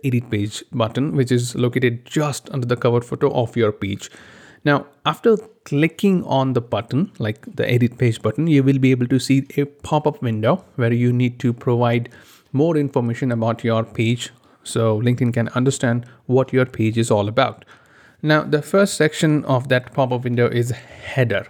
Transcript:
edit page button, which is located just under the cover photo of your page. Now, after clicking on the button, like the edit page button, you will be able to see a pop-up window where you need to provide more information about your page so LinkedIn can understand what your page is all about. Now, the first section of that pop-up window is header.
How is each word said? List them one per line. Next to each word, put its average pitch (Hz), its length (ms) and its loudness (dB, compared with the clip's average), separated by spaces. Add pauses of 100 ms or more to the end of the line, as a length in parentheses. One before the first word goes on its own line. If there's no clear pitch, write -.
edit 123 240 -2
page 104 420 -4
button, 117 420 -2
which 127 160 0
is 123 240 0
located 123 520 -2
just 147 420 -4
under 123 180 -6
the 120 100 -2
cover 120 260 2
photo 135 280 -2
of 120 260 -2
your 110 160 2
page. - 380 -8 (540)
Now, 143 220 2 (200)
after 202 300 2 (280)
clicking 165 600 0
on 131 280 0
the 123 80 0
button, 120 600 -4
like 110 340 -6
the - 160 -2
edit 120 260 2
page 117 240 0
button, 156 280 -2
you 139 160 4
will 135 160 2
be 131 100 4
able 123 160 2
to 127 140 2
see 135 260 0 (100)
a 143 80 0
pop-up 147 560 -4
window 117 440 0 (100)
where 117 180 0
you 120 200 2
need 123 280 0
to 123 120 0
provide 120 560 0 (440)
more 156 240 2
information 131 540 -2
about 113 320 -2
your 113 220 0
page 120 460 -2 (340)
so 113 360 0
LinkedIn 120 320 0
can 117 180 -2
understand 123 560 0 (200)
what 131 260 2
your 127 140 2
page 110 320 -2
is 117 100 0
all 104 200 2
about. 117 360 -2 (560)
Now, 151 220 2
the 147 180 0
first 196 340 0
section 156 500 2
of 131 240 0
that 127 260 -2
pop-up 123 300 -2
window 120 240 2
is 120 220 0
header. - 800 -4